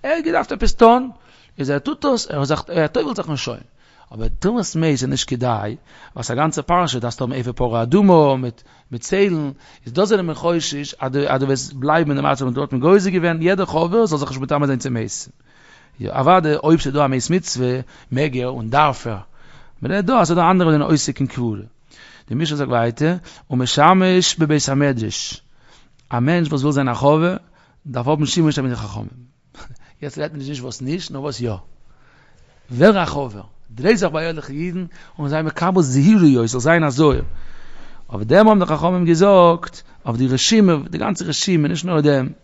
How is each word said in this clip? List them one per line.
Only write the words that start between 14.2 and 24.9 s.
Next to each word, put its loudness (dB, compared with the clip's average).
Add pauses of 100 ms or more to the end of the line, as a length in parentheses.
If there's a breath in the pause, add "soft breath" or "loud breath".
נישט -8
מטמא 0
זיין -2
צו -6
מת. -8 (680 soft breath)
יא, -8
אבער 4
דער 0
אויב 2
זיי -4
דא 2
א 0
מת -2
מצוה, -2 (320 soft breath)
מעג -2
ער -4
און -8
דארף 0
ער. -6 (640 soft breath)
אבער -4
דער 0
דא, 2
אזוי 2
דער 4
אנדערע, 4
דער 0
אויסיקן 0
כבוד. -6 (680 soft breath)
די -8
משנה -4
זאגט -4
ווייטער, 0 (340 loud breath)
און -2
משמש 4
בבית 2
המדרש. -2 (680 soft breath)